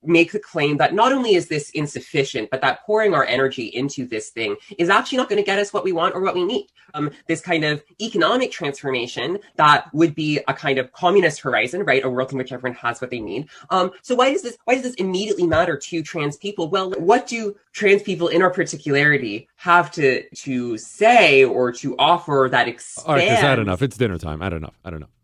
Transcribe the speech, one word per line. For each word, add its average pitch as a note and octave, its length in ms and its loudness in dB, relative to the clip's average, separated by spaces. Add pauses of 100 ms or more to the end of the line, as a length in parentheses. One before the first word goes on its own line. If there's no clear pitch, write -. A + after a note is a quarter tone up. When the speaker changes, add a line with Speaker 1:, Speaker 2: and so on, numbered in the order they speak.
Speaker 1:
make E3+ 280 4
the G#3 60 -4
claim D3 360 -2
that D3 180 2
not A#3 200 4
only A#3+ 200 2
is E3+ 140 2
this D3+ 220 -4
insufficient, C3+ 800 -4
but - 80 -4
that C3 260 0
pouring G#3 280 2
our C#3 100 2
energy C3 440 -2
into C3 380 -6
this G#2+ 260 -8
thing G#2+ 220 -4 (240)
is E3+ 120 0
actually B3 280 2
not B3 120 -2
gonna G3+ 120 0
get G3 180 0
us G3+ 120 -4
what F3+ 140 -4
we F#3+ 80 -2
want E3 200 0
or F3+ 60 -6
what F#3 160 -2
we F3+ 80 0
need. G#3+ 240 -4 (260)
Um, D3+ 160 -4 (180)
this D#3+ 120 -2
kind E3 240 -2
of D3+ 180 -2 (200)
economic A3 500 0
transformation C#3 880 -6 (160)
that D3 380 4
would D#3 200 2
be D3+ 360 -2
a C#3 40 -2
kind C#3 240 -2
of B2+ 140 -4
communist F3+ 480 2
horizon, B2+ 460 -2
right? C3+ 180 2
A C3 60 -2
world C3 240 -4
in C3+ 40 -4
which B2+ 140 -6
everyone B2 280 -6
has A#2+ 200 -4
what B2 120 -10
they A#2+ 100 -8
need. G#2+ 260 -8 (220)
Um, F#3 220 0 (100)
so - 120 -4
why B3+ 200 4
does - 80 -2
this, A#3 240 -12
why A#3+ 80 2
does C4 100 -2
this B3 120 -8
immediately F#3+ 520 -2
matter D#3+ 300 2
to E3 260 -8
trans D3 320 -6
people? F#3+ 340 -6
Well, F#3+ 280 -2
what A3 280 2
do A3 300 -8 (160)
trans G3+ 320 2
people E3+ 240 -2
in D#3+ 140 2
our F3+ 100 4
particularity C#3+ 1040 0
have F3 360 2
to, C3+ 440 0
to A#2+ 420 -6
say F3 680 6
or B2 260 0
to B2+ 260 -6
offer C#3+ 540 2
that B2 160 2
expands? - 400 -12
Speaker 2:
All D#3 80 2
right, C#3 140 4
Chris, A3+ 100 4
I - 20 4
had C3+ 180 4
enough. G2+ 220 -2
It's C3+ 140 -4
dinner G#2 220 -2
time. D#2 240 -8
I F#2 60 -4
had F2 60 -4
enough. D#2 300 -10
I F2 60 -12
had E2+ 60 -10
enough. D#2 160 -16 (120)